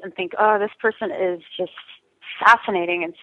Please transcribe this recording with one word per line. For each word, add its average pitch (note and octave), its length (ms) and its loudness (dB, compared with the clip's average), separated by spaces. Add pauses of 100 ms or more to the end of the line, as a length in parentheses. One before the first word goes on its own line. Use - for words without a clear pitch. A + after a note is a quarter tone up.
and F#3 120 -12
think, F3+ 240 -8
"Oh, G#3+ 200 4
this G3+ 120 -4 (100)
person A3 320 -2
is F3+ 300 -4 (140)
just F#3 160 -6 (720)
fascinating F3 600 2
and E3 180 -8